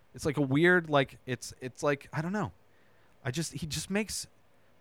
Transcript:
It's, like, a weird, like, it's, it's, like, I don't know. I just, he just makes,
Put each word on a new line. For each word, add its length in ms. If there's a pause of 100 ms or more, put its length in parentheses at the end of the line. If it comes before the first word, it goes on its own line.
(140)
It's, 120
like, 100
a 60
weird, 480
like, 340
it's, 380
it's, 200
like, 300
I 80
don't 120
know. 200 (720)
I 60
just, 240
he 120
just 240
makes, 360 (540)